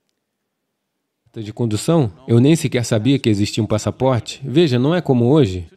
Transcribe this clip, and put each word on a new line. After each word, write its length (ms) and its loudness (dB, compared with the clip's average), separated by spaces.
De 200 -12
condução? 580 -2
Eu 120 4
nem 160 4
sequer 280 -2
sabia 360 0
que 100 -2
existia 340 -2
um 40 -4
passaporte. 760 -4
Veja, 360 0
não 140 0
é 60 -2
como 320 2
hoje. 460 2